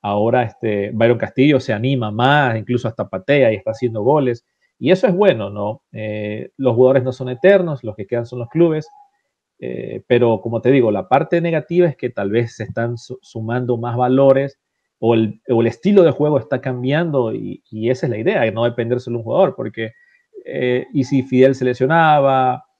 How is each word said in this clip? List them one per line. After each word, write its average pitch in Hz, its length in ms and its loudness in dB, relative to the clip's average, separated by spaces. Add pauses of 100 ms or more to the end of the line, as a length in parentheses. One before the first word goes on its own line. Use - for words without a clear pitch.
Ahora, 107 420 0
este, 107 500 -4
Byron 117 260 2
Castillo 131 420 2
se 127 140 -6
anima 117 360 -2
más, 127 460 2
incluso 120 320 -4
hasta 110 200 -6
patea 120 440 2
y 110 40 -2
está - 160 -6
haciendo 110 300 -4
goles. 127 420 0 (340)
Y 131 120 -2
eso 185 160 2
es 190 80 2
bueno, 139 360 0
¿no? 104 320 -8 (100)
Eh, 107 640 -8
los 131 180 0
jugadores 127 300 4
no 127 80 -6
son 127 160 -10
eternos, 170 560 2
los 107 100 -8
que 101 120 -12
quedan 117 200 -6
son 123 120 -12
los 117 100 -8
clubes. 156 400 0 (720)
Eh, 60 480 -10
pero, 117 320 2
como 113 200 -6
te 123 100 2
digo, 127 200 4
la 98 180 -4
parte 151 320 0
negativa 170 460 0
es 151 100 -2
que 123 140 -6
tal 101 200 -6
vez 113 260 -2
se 110 80 -8
están 117 340 -6
su-, - 240 -16
sumando 120 540 -4
más 117 200 -6
valores 135 600 2 (400)
o 117 160 2
el, 113 340 0
o 117 120 2
el 113 80 2
estilo 196 340 2
de 160 80 6
juego 151 280 0
está 127 220 -4
cambiando 131 720 -2
y, 104 380 -10
y 110 200 -4
esa 131 160 -2
es 127 40 -2
la 107 80 -4
idea, 131 340 0
no 113 120 -2
depender 120 360 -2
solo 120 160 -8
de - 20 -4
un 113 60 -10
jugador, 139 320 0
porque, 110 380 -10 (500)
eh, 127 480 -2
y 143 120 0
si 135 200 0
Fidel 131 320 4
se 127 80 -4
lesionaba 135 1000 2 (160)